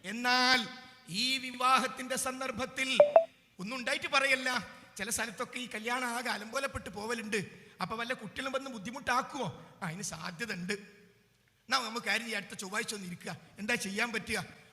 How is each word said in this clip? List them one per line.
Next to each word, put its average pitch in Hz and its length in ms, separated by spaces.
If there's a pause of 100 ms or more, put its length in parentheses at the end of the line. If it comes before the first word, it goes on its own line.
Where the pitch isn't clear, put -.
എന്നാൽ 247 600 (420)
ഈ 247 280
വിവാഹത്തിന്റെ 254 760
സന്ദർഭത്തിൽ 262 840 (600)
ഒന്നും 208 180
ഉണ്ടായിട്ട് 269 300
പറയല്ല. 262 600 (300)
ചില 208 120
സ്ഥലത്തൊക്കെ 233 500
ഈ 247 160
കല്യാണം 240 320
ആകെ 240 220
അലങ്കോലപ്പെട്ട് 226 600
പോവലുണ്ട്. 214 480 (440)
അപ്പൊ 180 140
വല്ല 233 180
കുട്ടികളും 254 380
വന്ന് 269 180
ബുദ്ധിമുട്ടാക്കുവോ? 247 960 (180)
ആ, 127 40
അതിന് 165 140
സാധ്യത 175 500
ഉണ്ട്. 180 220
എന്നാ - 1040
നമുക്ക് 226 260
കാര്യം 220 200
ചെയ്യാം, 220 180
അടുത്ത - 160
ചൊവ്വാഴ്ച 208 340
ഒന്ന് 196 140
ഇരിക്കുക, 175 300 (220)
എന്താ 226 160
ചെയ്യാൻ 214 360
പറ്റുക? 214 340 (280)